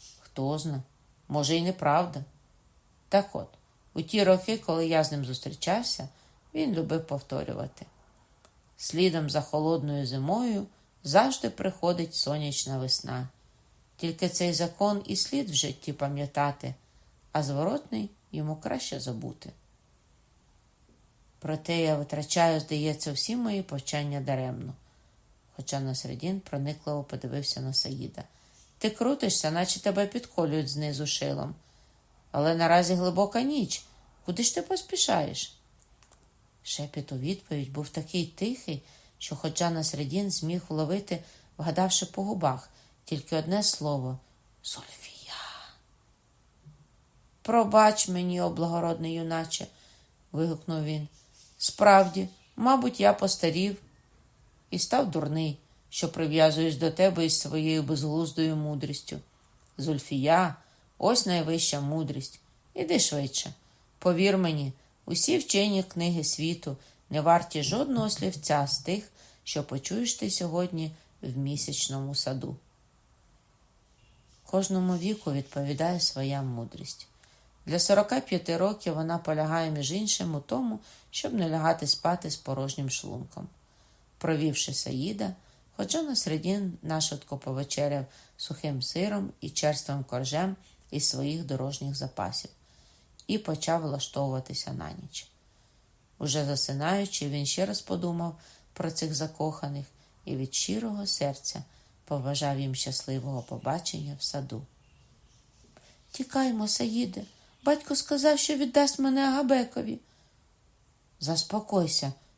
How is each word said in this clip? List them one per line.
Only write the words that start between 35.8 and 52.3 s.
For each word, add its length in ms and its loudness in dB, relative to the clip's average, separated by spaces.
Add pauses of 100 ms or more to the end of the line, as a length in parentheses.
Шепіт 500 -6
у 40 -4
відповідь 560 -4
був 160 -6
такий 380 -2
тихий, 560 -4 (360)
що 180 -8
Ходжа 340 0
Насреддін 600 0
зміг 380 -2
вловити, 540 -2 (360)
вгадавши 480 2
по 160 -4
губах, 480 0 (340)
тільки 320 -4
одне 260 2
слово: 560 0 (460)
«Зульфія». 680 -10 (2000)
«Пробач 680 6
мені, 320 0
о 100 2
благородний 640 0
юначе», 520 -4 (640)
вигукнув 520 -2
він. 240 -4 (500)
Справді, 680 8 (280)